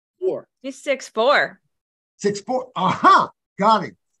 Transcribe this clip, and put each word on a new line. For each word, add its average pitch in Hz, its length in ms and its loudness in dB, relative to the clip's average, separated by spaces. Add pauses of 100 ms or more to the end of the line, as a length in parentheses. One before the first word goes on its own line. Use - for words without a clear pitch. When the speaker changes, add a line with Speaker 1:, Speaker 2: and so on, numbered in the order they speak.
(200)
Speaker 1:
Four. 359 280 -6 (140)
Speaker 2:
He's 269 200 -14
six 269 260 -6
four. 233 520 0 (580)
Speaker 3:
Six 202 240 -4
four. 254 340 -8
Aha! 185 540 2 (300)
Got 208 240 2
him. 117 140 -14 (240)